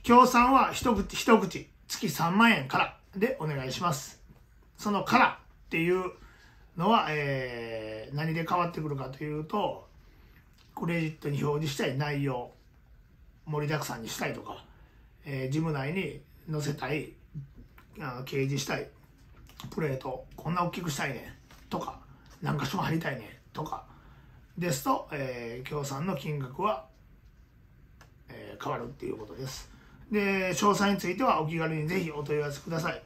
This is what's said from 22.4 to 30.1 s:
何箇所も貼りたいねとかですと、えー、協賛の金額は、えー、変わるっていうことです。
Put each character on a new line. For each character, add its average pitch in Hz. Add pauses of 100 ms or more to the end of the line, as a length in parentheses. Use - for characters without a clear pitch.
何 147
箇 -
所 196
も 151
貼 135
り 165
た 156
い 123
ね - (140)
と 156
か - (720)
で 175
す -
と、 -
え 123
ー、 -
協 147
賛 135
の 170
金 147
額 135
は、 214 (1400)
え -
ー、 -
変 143
わ 117
る 120
っ 123
て -
い -
う -
こ 107
と -
で 135
す。 - (420)